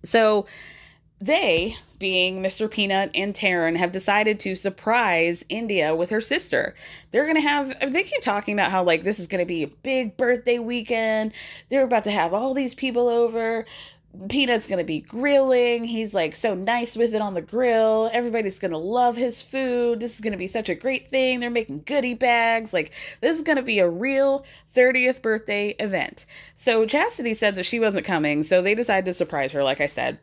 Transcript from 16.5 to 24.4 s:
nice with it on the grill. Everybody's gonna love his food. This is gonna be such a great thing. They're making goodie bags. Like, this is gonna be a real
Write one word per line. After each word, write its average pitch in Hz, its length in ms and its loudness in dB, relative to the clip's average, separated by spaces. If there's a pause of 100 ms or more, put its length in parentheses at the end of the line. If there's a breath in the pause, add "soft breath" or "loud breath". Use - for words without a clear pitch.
nice 233 400 -2
with 226 200 0
it 214 60 0
on 202 140 -4
the 170 80 -4
grill. 220 720 2
Everybody's 226 480 -2
gonna 170 180 -4
love 233 380 2
his 247 260 -2
food. 240 560 -2
This 226 160 -8
is - 60 -16
gonna 214 160 -4
be 185 100 -6
such 214 220 -6
a 170 80 -2
great - 320 -4
thing. 254 320 2
They're 240 100 -2
making 226 340 -4
goodie 254 300 0
bags. 226 580 2
Like, 160 200 -2 (280 loud breath)
this 320 140 2
is 320 80 -4
gonna 294 200 2
be 226 180 0
a 175 80 6
real 269 560 0 (240 loud breath)